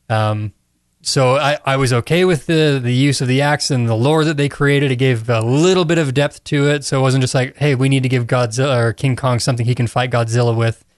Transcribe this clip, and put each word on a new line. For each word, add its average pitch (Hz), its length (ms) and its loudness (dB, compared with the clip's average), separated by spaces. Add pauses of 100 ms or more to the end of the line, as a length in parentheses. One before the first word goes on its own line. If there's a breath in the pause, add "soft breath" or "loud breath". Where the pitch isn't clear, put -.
Um, 107 440 -2 (500)
so 131 340 2
I, 147 280 0
I 135 120 0
was 131 160 0
okay 160 320 0
with 180 220 0
the, 156 360 2
the 123 100 0
use 131 280 2
of 127 80 -2
the 131 140 2
axe 147 280 -2
and 123 180 0
the 113 60 2
lore 147 300 2
that 156 120 -2
they 143 120 0
created. 143 420 0
It 127 60 -2
gave 123 320 0
a 113 120 0
little 165 440 2
bit 165 140 0
of 139 160 -2
depth 143 300 -2
to 143 240 0
it. 147 160 -2
So 139 140 -4
it 131 40 0
wasn't 135 200 2
just 123 120 -2
like, 131 220 -2
"Hey, 143 180 0
we 131 140 0
need 135 140 2
to 127 60 0
give 123 180 0
Godzilla 123 500 -2
or 117 160 0
King 131 240 -2
Kong 123 220 -2
something 120 280 -2
he 123 80 0
can 123 120 -2
fight 127 240 -2
Godzilla 117 460 0
with 113 280 -2 (140)